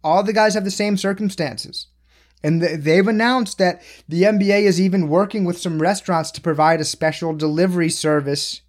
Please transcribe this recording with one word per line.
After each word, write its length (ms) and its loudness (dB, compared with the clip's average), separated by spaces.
All 180 2
the 100 -2
guys 220 2
have 100 -2
the 60 -2
same 260 -2
circumstances. 920 -6
And 160 2
th-, 180 -2
they've 300 2
announced 500 0
that 240 0
the 160 2
N 140 4
B 140 2
A 120 2
is 160 4
even 280 2
working 360 0
with 140 -4
some 240 -4
restaurants 480 -2
to 100 -16
provide 400 2
a 40 -4
special 500 -4
delivery 560 0
service 800 -2